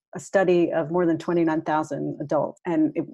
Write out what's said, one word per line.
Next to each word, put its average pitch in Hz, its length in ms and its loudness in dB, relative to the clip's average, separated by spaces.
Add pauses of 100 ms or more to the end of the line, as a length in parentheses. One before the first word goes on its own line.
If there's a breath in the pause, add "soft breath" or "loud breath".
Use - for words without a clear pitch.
(140)
a - 40 -12
study 175 520 2
of 165 200 -2
more 180 140 2
than 160 120 2
twenty-nine 160 460 0
thousand 151 580 -2
adults 143 440 -2
and, 156 300 2
it, 156 80 -2 (100)